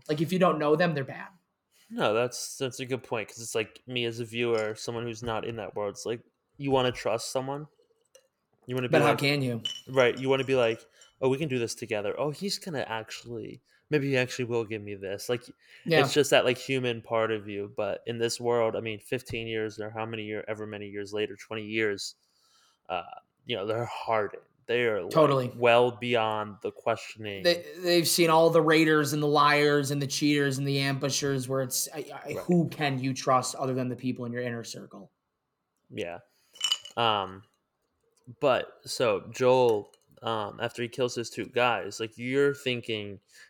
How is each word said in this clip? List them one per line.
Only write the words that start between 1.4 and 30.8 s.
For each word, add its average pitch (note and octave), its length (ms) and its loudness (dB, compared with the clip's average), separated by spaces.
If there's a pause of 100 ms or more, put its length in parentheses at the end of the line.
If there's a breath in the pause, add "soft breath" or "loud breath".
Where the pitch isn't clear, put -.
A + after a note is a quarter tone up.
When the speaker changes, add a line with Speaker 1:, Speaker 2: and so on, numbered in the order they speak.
Speaker 2:
No, F3 240 2
that's, B2 440 -2
that's C3 240 -6
a C3 40 -8
good B2 180 -4
point, A2 260 -6
'cause - 120 -18
it's A2+ 140 -8
like A2 320 -4
me B2+ 180 -2
as A#2 160 -4
a A#2 40 -8
viewer, A2 500 0
someone A#2 300 -6
who's A#2 180 -8
not A2+ 220 -4
in A#2 120 -6
that G2+ 180 -8
world, G#2 160 -2
it's - 140 -12
like, A#2 160 -4 (360)
you C#3 140 -4
wanna B2+ 200 4
trust A#2 400 -2
someone. C#3 360 -4 (1000)
You B2 100 -6
wanna B2+ 140 -2
be - 40 -8
Speaker 1:
But D#3 100 6
how D3 60 6
Speaker 2:
like, C3+ 100 2
Speaker 1:
can C#3+ 220 2
you? A#2+ 200 -2 (260)
Speaker 2:
right, B2+ 300 4
you C3 100 -4
wanna C3+ 160 2
be C3 120 0
like, A2+ 300 2 (360 soft breath)
"Oh, C3 80 2
we C3+ 80 2
can D#3 100 -4
do B2+ 120 -2
this A2+ 160 -2
together. G#2 440 -4
Oh, C#3+ 120 -2
he's F#3 280 -6
gonna D3 280 -6
actually, A2 720 -10 (280)
maybe C#3 200 0
he C3+ 80 2
actually B2+ 280 -2
will A#2 200 -2
give G#2 160 -8
me G#2 140 -10
this." G2 340 -8
Like, B2 140 -2 (420 soft breath)
Speaker 1:
Yeah. D#3+ 160 4
Speaker 2:
it's C3+ 120 2
just C#3+ 180 4
that, B2+ 120 8
like, B2 140 2
human B2+ 440 -2
part A2+ 300 0
of G#2+ 160 -4
you. G#2 300 -6
But G2 280 -4
in A#2 120 -6
this A#2 240 0
world, A#2 340 2
I G#2 60 -2
mean, A2 180 -6
fifteen A#2+ 480 -8
years A2 320 -4
or G#2+ 100 -8
how A2 160 -6
many A2 200 -8
year, G#2+ 240 -6
ever G#2+ 180 -8
many G#2 220 -10
years G2+ 240 -10
later, G#2 240 -2
twenty A2 260 -10
years, G#2+ 520 -2 (720)
uh, F2 140 -4 (420)
you A#2+ 100 -4
know, G2 100 -4
they're A2 200 -2
hardened. A2 580 -4 (220)
They A#2+ 180 0
are, G#2+ 200 0
like, F#2+ 80 -8
Speaker 1:
Totally. C#3 440 4
Speaker 2:
well A#2+ 360 6
beyond A2 720 -2
the G#2 100 -4
questioning. G#2+ 720 -6
Speaker 1:
They, F3 200 2 (180)
they've F3 260 4
seen E3 220 4
all E3 200 8
the D#3+ 120 6
raiders D#3 520 6
and D3+ 100 0
the D3 40 2
liars D3 640 4
and C#3+ 100 -2
the C#3 60 -2
cheaters C#3+ 500 2
and C#3 100 -2
the C#3 120 2
ambushers C#3 680 0